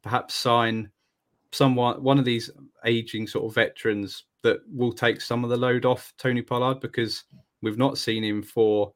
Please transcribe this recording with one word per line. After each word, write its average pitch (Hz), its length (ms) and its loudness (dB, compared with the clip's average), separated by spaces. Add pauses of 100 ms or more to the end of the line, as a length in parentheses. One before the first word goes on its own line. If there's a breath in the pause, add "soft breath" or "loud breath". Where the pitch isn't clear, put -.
perhaps 123 320 -4
sign 113 560 2 (600)
someone, 123 500 2
one 135 160 4
of 131 60 4
these 120 260 -2 (340)
aging 113 440 -2
sort - 160 -4
of 110 100 -8
veterans 104 680 -2 (180)
that 117 160 4 (120)
will 123 220 0
take 117 300 0
some 120 200 -4
of 120 60 -4
the 123 80 0
load 123 300 0
off 127 320 0
Tony 120 240 -2
Pollard, 127 380 -2
because - 440 -4 (380)
we've 104 160 -4
not 135 180 2
seen 110 260 -4
him 104 200 -4
for 104 540 0